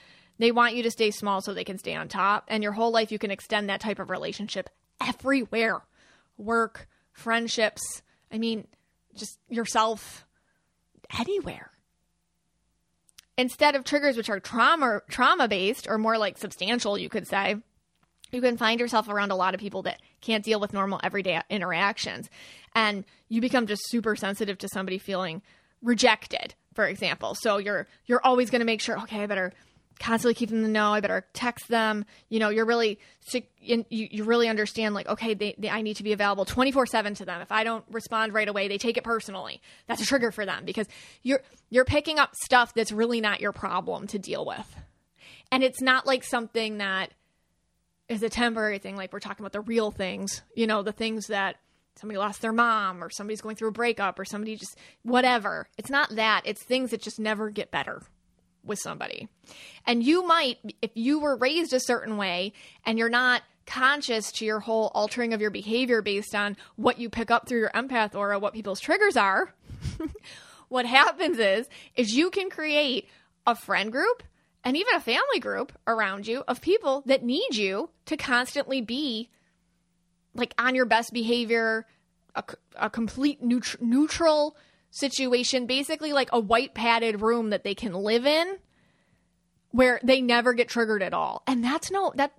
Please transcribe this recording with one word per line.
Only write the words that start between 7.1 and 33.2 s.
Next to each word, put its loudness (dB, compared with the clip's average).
friendships, -2
I -8
mean, -4
just -16
yourself, -2
anywhere. -4
Instead 2
of -2
triggers 2
which -4
are -4
trauma, 2
trauma-based 2
or 0
more, 2
like, -2
substantial, -2
you -6
could -6
say, 0
you -6
can 4
find 2
yourself 0
around 0
a 0
lot 2
of -4
people -8
that -6
can't -2
deal 2
with -4
normal -2
everyday -2
interactions. -4
And 0
you 0
become 2
just -6
super 0
sensitive -4
to -10
somebody -6
feeling -6
rejected, 2
for 0
example. -4
So 0
you're, -4
you're 4
always 6
gonna 2
make 0
sure, -4
"Okay, -8
I -4
better -2
constantly 2
keep -2
them -2
in 2
the 0
know. 2
I 2
better 0
text -4
them." 2
You 0
know, 2
you're 2
really 2